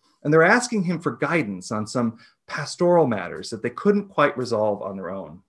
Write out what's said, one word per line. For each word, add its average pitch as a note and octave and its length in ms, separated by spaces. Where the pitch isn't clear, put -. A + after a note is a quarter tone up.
and D3 80
they're D#3+ 120
asking A3 400
him E3+ 180
for B2+ 160
guidance C3 560
on G#2+ 140
some A#2 320
pastoral E3+ 600
matters F2 420
that G#2+ 140
they B2 80
couldn't G3+ 400
quite C#3+ 260
resolve G#2+ 460
on G2 140
their F#2 120
own. F2+ 400